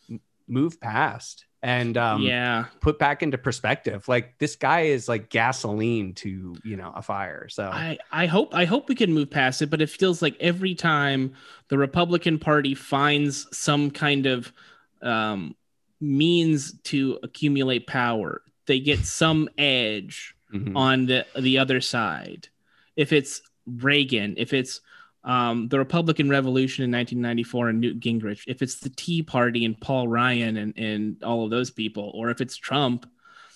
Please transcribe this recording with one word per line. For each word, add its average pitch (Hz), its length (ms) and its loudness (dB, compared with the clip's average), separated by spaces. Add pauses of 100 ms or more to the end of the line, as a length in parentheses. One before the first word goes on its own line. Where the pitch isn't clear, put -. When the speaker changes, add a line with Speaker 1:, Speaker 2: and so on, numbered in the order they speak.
Speaker 1:
m-, 113 100 -12 (260)
move 139 360 -2
past 117 640 -4 (180)
and, 120 340 0
um, 113 260 2
Speaker 2:
Yeah. 123 420 0 (160)
Speaker 1:
put 151 180 2
back 143 240 2
into 135 140 0
perspective. 113 680 -2
Like, 123 320 0
this 147 200 -2
guy 151 240 2
is, 143 260 2
like, 113 220 -2
gasoline 113 840 0
to, 92 500 -8
you 107 100 -6
know, 92 180 -10
a 98 80 -10
fire. 98 460 -8
So - 160 -8
Speaker 2:
I, 156 340 -6 (140)
I 165 140 2
hope, 185 280 2
I 175 120 2
hope 240 240 0
we 262 60 0
can 185 180 2
move 147 180 2
past 131 300 2
it, 147 80 0
but 151 120 0
it 147 80 2
feels 185 320 0
like 151 200 2
every 180 340 -2
time 139 600 0 (340)
the 139 80 2
Republican 170 600 2
Party 147 380 2
finds 143 720 0 (100)
some 147 320 2
kind 143 360 0
of, 123 260 0 (500)
um, 107 540 -2 (460)
means 156 800 2
to 135 420 -2
accumulate 135 640 0
power, 117 540 -2 (240)
they 131 160 2
get 147 240 2
some 156 420 2 (100)
edge 113 760 -2 (200)
Speaker 1:
Mm-hmm. 101 240 -4
Speaker 2:
on 131 300 4
the, 127 180 2 (120)
the 131 220 2
other 131 220 2
side. 87 680 -4 (480)
If 147 160 0
it's 143 300 2 (240)
Reagan, 123 720 0
if 120 160 -4
it's, 131 260 -2 (460)
um, 120 420 0
the 135 100 0
Republican 156 520 2
Revolution 131 560 2
in 123 60 0
nineteen 120 280 -2
ninety-four 117 480 0
and 113 140 2
Newt 120 180 -2
Gingrich, 110 480 -4
if 127 140 -6
it's 127 180 -2
the - 100 -12
Tea 170 340 -4
Party 120 420 2
and 113 120 -2
Paul 131 300 -2
Ryan 117 480 0
and, 107 220 -6
and 107 440 -4
all 117 220 -2
of 107 60 -2
those 123 200 -2
people, 107 460 -6
or 117 140 -4
if 120 100 -4
it's - 160 -6
Trump, 131 500 -2 (500)